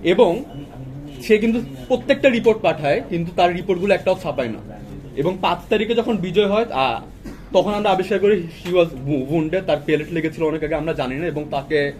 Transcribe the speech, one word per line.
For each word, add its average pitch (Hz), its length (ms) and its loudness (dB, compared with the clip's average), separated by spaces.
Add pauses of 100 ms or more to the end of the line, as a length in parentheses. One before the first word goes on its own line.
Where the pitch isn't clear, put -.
এবং 190 400 4 (760)
সে 214 160 4
কিন্তু 226 240 2 (260)
প্রত্যেকটা 269 420 2
রিপোর্ট 220 320 2
পাঠায়, 156 480 2
কিন্তু 170 260 -4
তার 180 200 4
রিপোর্টগুলো 190 380 0
একটাও 185 300 2
ছাপায় 139 260 -2
না। 110 100 -8 (560)
এবং 175 260 0
পাঁচ 175 160 0 (120)
তারিখে 220 260 2
যখন 226 220 2
বিজয় 185 300 2
হয়, 214 220 2
আহ, 127 320 0 (520)
তখন 190 200 4
আমরা 208 160 2
আবিষ্কার 190 300 2
করি 196 280 4 (180)
she 180 100 0
was 175 100 6
wo-, 139 500 -2
wounded, 165 320 0
তার 151 180 2
পেলেট 151 280 0
লেগেছিল 160 300 -2
অনেক 156 200 -2
আগে, 156 120 -4
আমরা 156 180 -2
জানি 131 220 -4
না, 160 100 -6
এবং 151 260 -4
তাকে 143 480 -2